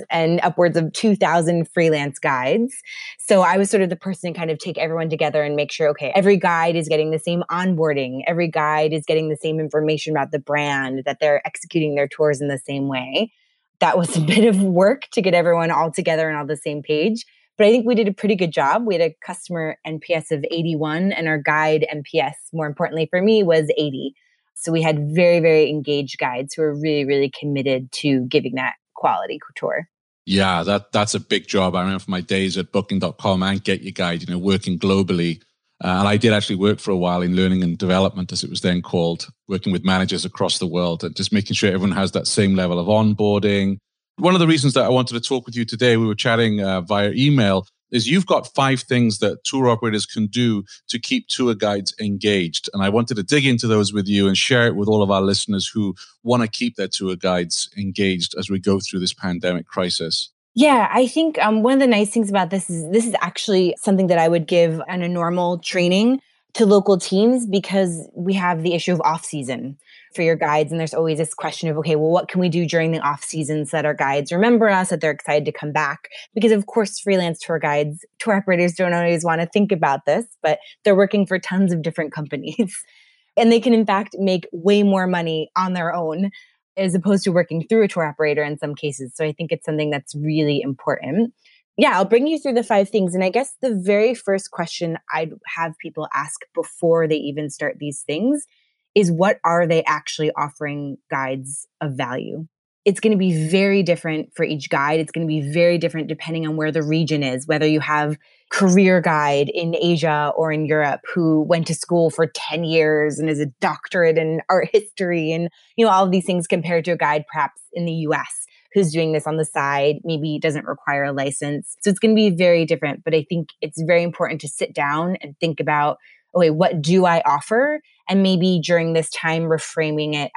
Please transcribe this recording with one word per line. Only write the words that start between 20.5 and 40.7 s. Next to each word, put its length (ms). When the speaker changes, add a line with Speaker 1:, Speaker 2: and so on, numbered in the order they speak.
Speaker 1:
eighty-one, 640
and 140
our 120
guide 520
N 120
P 180
S, 160
more 140
importantly 420
for 140
me, 200
was 360
eighty. 360
So 180
we 100
had 320
very, 260
very 300
engaged 480
guides 360
who 80
were 120
really, 300
really 260
committed 640
to 300
giving 320
that 200
quality 440
couture. 500
Speaker 2:
Yeah, 400
that, 280
that's 220
a 60
big 260
job. 280
I 80
remember 200
from 100
my 100
days 360
at 140
booking 260
dot 200
com 240
and 200
Get 200
Your 100
Guide, 300
you 40
know, 120
working 400
globally. 640
Uh, 40
and 200
I 80
did 160
actually 240
work 220
for 120
a 60
while 240
in 160
learning 260
and 140
development, 560
as 100
it 60
was 140
then 180
called, 480
working 260
with 120
managers 400
across 340
the 80
world 380